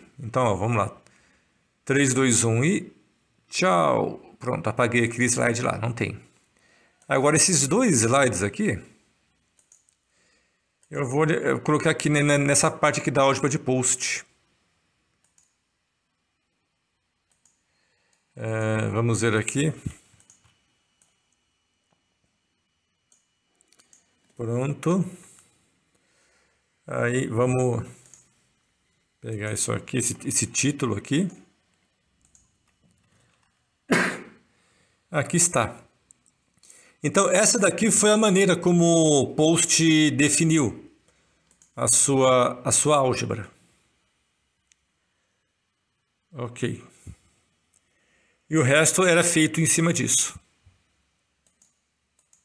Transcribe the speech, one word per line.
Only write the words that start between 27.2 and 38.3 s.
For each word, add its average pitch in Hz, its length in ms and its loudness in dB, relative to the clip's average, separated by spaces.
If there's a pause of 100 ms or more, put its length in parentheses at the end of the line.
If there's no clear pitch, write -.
vamos 123 580 -2 (1300)
pegar 107 340 -8
isso 104 180 -4
aqui, - 260 -6
esse, 113 180 -4 (120)
esse - 180 -2
título 131 500 -4
aqui. 139 320 -4 (2500)
<coughs> - 1200 -6
Aqui 160 280 -2
está. - 460 -2 (1200)
Então, 185 260 0
essa 202 280 2
daqui 196 320 2
foi 208 220 4
a 214 60 4
maneira 196 380 4